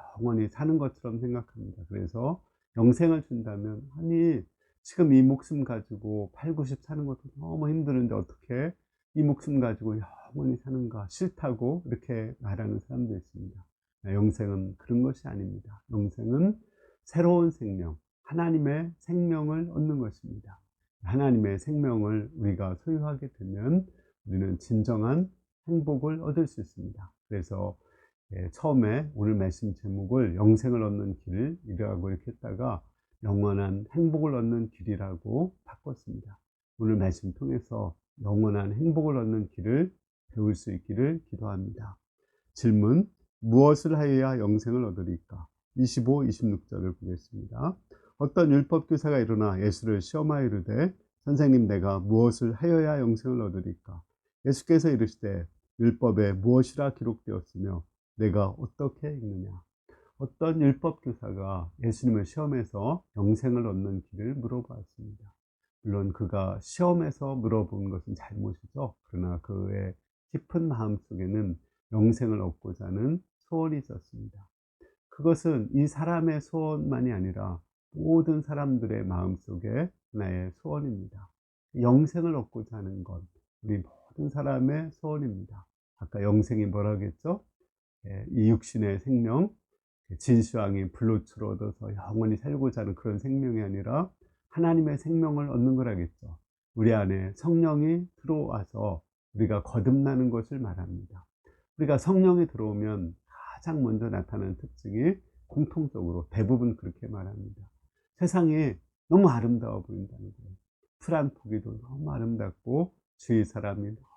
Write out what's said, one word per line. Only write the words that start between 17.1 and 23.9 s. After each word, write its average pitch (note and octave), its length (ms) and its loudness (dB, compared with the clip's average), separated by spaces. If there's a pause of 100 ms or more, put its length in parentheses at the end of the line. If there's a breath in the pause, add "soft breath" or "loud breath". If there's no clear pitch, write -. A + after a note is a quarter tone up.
생명, F2+ 480 -6 (260)
하나님의 D#3+ 720 0
생명을 E3 760 -2
얻는 D3+ 260 0
것입니다. G#2 600 -10 (440)
하나님의 G#2+ 560 2
생명을 A#2 760 0
우리가 F#2+ 420 -2
소유하게 D3 560 -4
되면 A#2 540 -2 (380 soft breath)